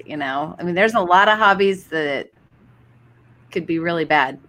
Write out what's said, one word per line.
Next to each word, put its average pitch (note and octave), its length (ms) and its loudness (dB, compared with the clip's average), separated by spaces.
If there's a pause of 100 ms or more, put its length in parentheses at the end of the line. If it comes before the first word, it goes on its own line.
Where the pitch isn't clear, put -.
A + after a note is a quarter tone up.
you D3+ 120 -12
know, C#3+ 420 -6
I - 40 -12
mean, F3 120 -4
there's A3 180 2
a A#3 60 0
lot F#3 280 4
of G#3+ 120 2
hobbies G3 480 2
that D3 420 -6 (1200)
could F3 140 -6
be E3 140 -4
really E3+ 240 -2
bad, C#3+ 340 0 (120)